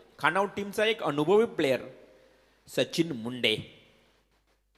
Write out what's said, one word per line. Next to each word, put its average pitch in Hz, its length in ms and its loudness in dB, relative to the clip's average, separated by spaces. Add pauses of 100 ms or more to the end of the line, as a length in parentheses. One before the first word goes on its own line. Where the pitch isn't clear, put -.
(200)
खानाव 180 260 2
टीमचा 202 400 -4
एक 220 180 -2
अनुभवी 156 420 4
player 135 360 0 (880)
सचिन 165 440 0
मुंडे. 117 460 0 (1200)